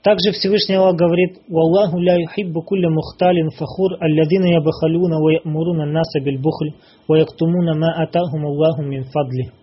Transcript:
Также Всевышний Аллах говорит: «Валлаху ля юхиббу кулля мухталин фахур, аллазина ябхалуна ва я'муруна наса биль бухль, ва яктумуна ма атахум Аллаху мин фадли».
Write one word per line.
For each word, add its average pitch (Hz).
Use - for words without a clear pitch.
Также 202
Всевышний 196
Аллах 190
говорит: 175
«Валлаху 175
ля 175
юхиббу 175
кулля 185
мухталин 160
фахур, 185
аллазина 160
ябхалуна 165
ва 156
я'муруна 160
наса 160
биль 135
бухль, 151
ва 156
яктумуна 165
ма 160
атахум 156
Аллаху 147
мин 139
фадли». 127